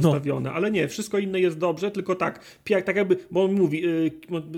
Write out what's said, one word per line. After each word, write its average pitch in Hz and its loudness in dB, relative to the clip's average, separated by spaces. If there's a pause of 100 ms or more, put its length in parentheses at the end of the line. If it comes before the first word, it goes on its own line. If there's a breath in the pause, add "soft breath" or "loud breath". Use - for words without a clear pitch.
ustawione, 139 0
ale 185 -2
nie, 160 2
wszystko 208 -4
inne 190 -2
jest 175 2
dobrze, 175 0
tylko 185 -2
tak, 160 -10 (240 loud breath)
pi-, 190 2
tak 185 0
jakby, 190 4 (140)
bo 180 2
on 190 2
mówi, 165 2
y, 165 2 (180)
no, 165 -4 (160)